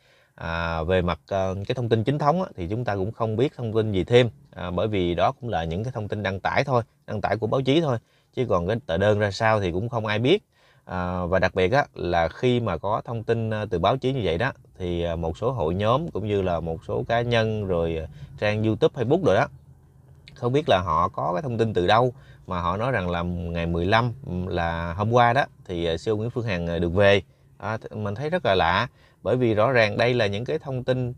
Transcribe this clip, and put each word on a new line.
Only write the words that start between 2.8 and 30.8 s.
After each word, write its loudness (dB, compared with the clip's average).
ta -2
cũng -2
không -2
biết 0
thông -6
tin 0
gì 2
thêm, 6
à, -10
bởi 0
vì 0
đó 2
cũng -8
là -2
những -4
cái -6
thông -6
tin -6
đăng -4
tải 0
thôi, 0
đăng -6
tải 0
của -4
báo 0
chí 2
thôi. 0
Chứ -2
còn 2
cái 0
tờ 0
đơn 4
ra 2
sao 2
thì -2
cũng -4
không -4
ai 0
biết. 2
À, -4
và 2
đặc 2
biệt 4
á, 4
là 0
khi 0
mà -2
có -4
thông -8
tin, -2
à, -4
từ -2
báo 4
chí -2
như -4
vậy 0
đó, -2
thì, -4
à, -2
một -4
số 0
hội 0
nhóm 0
cũng -6
như 2
là 0
một -6
số -4
cá 2
nhân 0
rồi, 0
à, -6
trang 0
YouTube, 0
Facebook 2
rồi 4
đó, 2
không -2
biết 0
là 6
họ 2
có -4
cái -4
thông -4
tin 0
từ 2
đâu 4
mà -4
họ -2
nói -2
rằng -2
là -2
ngày -4
mười 0
lăm, 2
là -2
hôm 0
qua 6
đó, 2
thì, -4
à, 0
siêu -2
Nguyễn -4
Phương -6
Hằng, -2
à, -2
được 0
về. 6
À, -6
th-, -10
mình -4
thấy -6
rất -2
là 4
lạ, 2
bởi 2
vì 2
rõ 4
ràng 4
đây 2
là 2
những -4
cái -4
thông -6